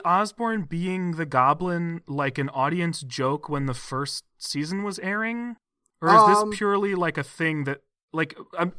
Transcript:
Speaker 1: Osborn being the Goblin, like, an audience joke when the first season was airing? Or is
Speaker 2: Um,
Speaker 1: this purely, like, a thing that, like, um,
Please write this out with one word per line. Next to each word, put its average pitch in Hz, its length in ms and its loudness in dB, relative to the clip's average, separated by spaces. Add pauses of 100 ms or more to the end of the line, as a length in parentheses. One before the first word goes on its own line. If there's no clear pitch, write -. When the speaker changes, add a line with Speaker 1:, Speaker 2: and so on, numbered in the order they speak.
Speaker 1:
Osborn 208 600 0
being 180 480 -2
the 160 120 -4
Goblin, 165 840 0
like, 139 300 -2
an 139 140 -2
audience 160 500 0
joke 135 480 -2
when 143 160 -2
the 131 100 -2
first 135 500 -6 (120)
season 160 480 -4
was 202 140 -6
airing? 226 580 -4 (460)
Or 160 60 2
is 196 60 10
Speaker 2:
Um, 214 360 8
Speaker 1:
this 202 80 -6
purely, 202 360 0
like, 175 220 0
a 143 80 -2
thing 156 400 -2
that, 139 160 -4 (320)
like, 156 260 -4 (200)
um, 175 200 -2